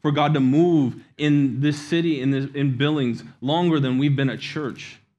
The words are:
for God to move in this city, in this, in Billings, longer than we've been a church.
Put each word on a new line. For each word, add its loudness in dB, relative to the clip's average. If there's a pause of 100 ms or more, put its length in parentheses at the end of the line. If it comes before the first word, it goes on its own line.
for 0
God 2
to 2
move 4 (220)
in 2
this 0
city, -2
in 0
this, -2
in 0
Billings, -2 (180)
longer 0
than 0
we've 2
been 0
a -6
church. -10 (220)